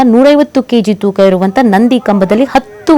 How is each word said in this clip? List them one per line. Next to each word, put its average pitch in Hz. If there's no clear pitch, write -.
ನೂರೈವತ್ತು 269
ಕೆಜಿ 214
ತೂಕ 202
ಇರುವಂಥ 190
ನಂದಿ 233
ಕಂಬದಲ್ಲಿ 208
ಹತ್ತು -